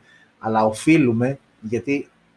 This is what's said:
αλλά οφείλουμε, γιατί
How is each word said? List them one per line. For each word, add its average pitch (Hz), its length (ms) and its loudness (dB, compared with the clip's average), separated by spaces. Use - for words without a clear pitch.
αλλά 110 260 0
οφείλουμε, 127 760 2
γιατί 123 480 -6